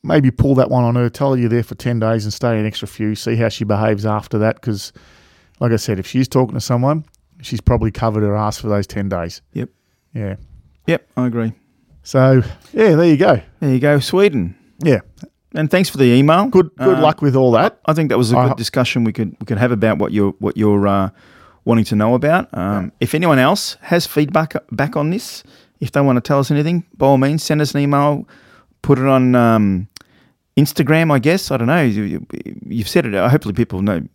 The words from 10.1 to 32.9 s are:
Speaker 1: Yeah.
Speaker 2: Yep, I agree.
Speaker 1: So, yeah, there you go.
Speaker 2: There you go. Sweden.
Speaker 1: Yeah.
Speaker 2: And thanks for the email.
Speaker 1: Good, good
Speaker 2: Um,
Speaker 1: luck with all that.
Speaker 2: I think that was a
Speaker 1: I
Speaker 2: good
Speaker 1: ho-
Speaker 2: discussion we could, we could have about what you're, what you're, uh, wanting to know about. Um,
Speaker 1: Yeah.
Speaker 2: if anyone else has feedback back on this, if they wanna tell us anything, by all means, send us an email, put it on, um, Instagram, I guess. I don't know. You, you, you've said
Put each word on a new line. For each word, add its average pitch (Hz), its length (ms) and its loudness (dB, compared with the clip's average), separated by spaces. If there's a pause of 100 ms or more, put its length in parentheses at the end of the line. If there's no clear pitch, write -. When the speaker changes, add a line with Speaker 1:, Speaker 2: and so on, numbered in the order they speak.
Speaker 1:
Yeah. 104 220 -8 (520)
Speaker 2:
Yep, - 200 -4 (100)
I 127 100 -2
agree. 113 260 -4 (500)
Speaker 1:
So, 131 380 4 (320)
yeah, 214 220 4
there 165 100 4
you 156 120 6
go. 143 240 2 (180)
Speaker 2:
There 151 140 -2
you 127 60 2
go. 147 200 2
Sweden. 143 560 0 (280)
Speaker 1:
Yeah. 135 160 4 (540)
Speaker 2:
And 151 160 -2
thanks 185 200 0
for - 80 -12
the 135 80 4
email. 143 420 4
Speaker 1:
Good, 185 300 2
good 175 200 2
Speaker 2:
Um, 156 40 0
Speaker 1:
luck 156 200 2
with 139 140 0
all 131 180 4
that. 160 320 2
Speaker 2:
I 160 80 0
think 156 160 0
that 113 80 0
was 120 140 2
a 123 60 4
Speaker 1:
I 127 60 4
Speaker 2:
good 123 60 2
Speaker 1:
ho- 110 60 0
Speaker 2:
discussion 120 480 -2
we 110 80 0
could, 107 280 -6
we - 60 -12
could 113 120 -4
have 123 140 0
about 104 260 0
what - 160 -2
you're, 101 260 2
what 104 180 -4
you're, 104 300 2
uh, 98 220 0 (560)
wanting 113 200 2
to 117 100 -4
know 107 180 2
about. 147 420 0
Um, 98 300 -4
Speaker 1:
Yeah. - 40 -12 (120)
Speaker 2:
if - 140 -4
anyone 156 240 2
else 151 420 0
has - 260 -2
feedback 151 460 -2 (180)
back 139 240 -4
on 151 140 -2
this, - 340 -8 (360)
if - 120 -6
they 143 100 0
wanna 127 200 2
tell 143 180 0
us 135 120 0
anything, 160 320 0 (140)
by 131 100 0
all 139 100 6
means, 143 260 0
send 151 180 0
us 143 120 -2
an 143 80 0
email, 143 460 0 (560)
put 139 160 2
it 131 60 -2
on, 127 300 4
um, 107 520 2 (680)
Instagram, 156 540 2
I 139 80 2
guess. 160 320 0
I 135 60 -2
don't 117 100 -2
know. 165 140 2
You, 107 220 0
you, - 240 -8 (380)
you've 107 240 -6
said - 160 0